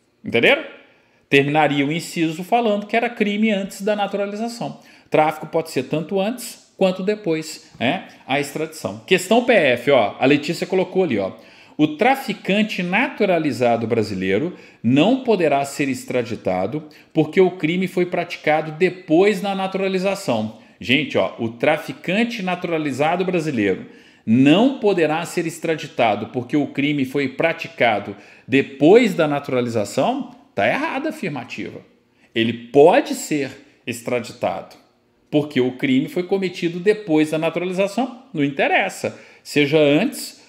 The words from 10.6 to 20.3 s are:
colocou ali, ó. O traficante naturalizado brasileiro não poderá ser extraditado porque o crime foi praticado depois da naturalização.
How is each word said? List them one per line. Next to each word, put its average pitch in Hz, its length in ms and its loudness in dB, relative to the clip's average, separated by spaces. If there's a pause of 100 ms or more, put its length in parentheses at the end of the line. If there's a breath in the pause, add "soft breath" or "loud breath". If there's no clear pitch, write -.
colocou 185 380 0
ali, 123 140 0
ó. 95 140 -2 (440 loud breath)
O 151 100 4 (100)
traficante 214 840 0
naturalizado 160 1040 0
brasileiro 107 680 -2 (260 loud breath)
não 170 400 4
poderá 156 420 2
ser 139 240 -4
extraditado 117 960 -4 (280 loud breath)
porque 156 280 2
o 185 120 4
crime 180 340 -2
foi 180 200 -2
praticado 160 680 -2
depois 180 680 2
da 196 140 -4
naturalização. 190 1040 -2 (220 loud breath)